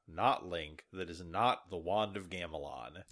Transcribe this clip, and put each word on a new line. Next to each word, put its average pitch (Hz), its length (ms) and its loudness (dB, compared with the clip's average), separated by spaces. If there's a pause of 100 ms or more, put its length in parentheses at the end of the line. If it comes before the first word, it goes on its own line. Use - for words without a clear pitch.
not 95 400 4
Link, 80 460 -4
that 92 160 -4
is 85 140 -8
not 98 480 2
the 92 60 -2
Wand 98 380 2
of 95 140 -8
Gamelon. 76 840 -6